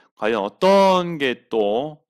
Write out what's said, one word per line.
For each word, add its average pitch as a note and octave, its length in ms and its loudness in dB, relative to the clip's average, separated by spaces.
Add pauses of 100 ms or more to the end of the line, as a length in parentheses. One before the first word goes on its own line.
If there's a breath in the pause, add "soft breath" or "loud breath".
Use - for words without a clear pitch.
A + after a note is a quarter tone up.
(160 soft breath)
과연 A2 260 -2
어떤 F#3 760 2
게 B2+ 320 -4
또 A#2 600 -4